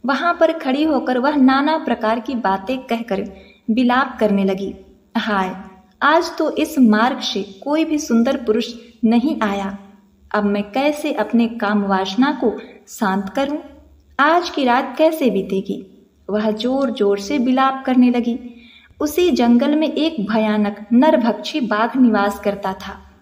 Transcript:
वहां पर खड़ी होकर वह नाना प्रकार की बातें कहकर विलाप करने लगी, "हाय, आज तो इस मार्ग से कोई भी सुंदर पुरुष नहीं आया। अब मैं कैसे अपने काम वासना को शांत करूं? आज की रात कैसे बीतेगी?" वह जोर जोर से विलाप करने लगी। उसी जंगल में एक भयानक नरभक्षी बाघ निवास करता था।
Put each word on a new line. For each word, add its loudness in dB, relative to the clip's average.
वहां 0
पर 2
खड़ी -2
होकर 0
वह 0
नाना 4
प्रकार -2
की -8
बातें -2
कहकर -4
विलाप 2
करने 2
लगी, -2
"हाय, -2
आज 2
तो 0
इस -2
मार्ग 4
से -6
कोई -2
भी -2
सुंदर 0
पुरुष -2
नहीं 2
आया। -4
अब 2
मैं 0
कैसे -2
अपने 0
काम -2
वासना 0
को 0
शांत -2
करूं? -4
आज 2
की -2
रात 0
कैसे 4
बीतेगी?" -6
वह 0
जोर -2
जोर 0
से -4
विलाप 0
करने 4
लगी। -4
उसी 0
जंगल 4
में 0
एक -2
भयानक 0
नरभक्षी 2
बाघ -2
निवास 2
करता -4
था। -14